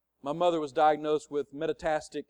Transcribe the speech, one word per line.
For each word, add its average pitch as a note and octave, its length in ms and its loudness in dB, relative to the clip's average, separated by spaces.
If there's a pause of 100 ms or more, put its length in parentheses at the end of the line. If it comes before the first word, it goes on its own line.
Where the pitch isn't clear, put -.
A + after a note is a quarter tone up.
(220)
my C#3+ 120 -4
mother E3+ 260 2
was D3 120 -6
diagnosed D3+ 580 2
with C#3+ 240 -6
metastatic D3+ 760 -4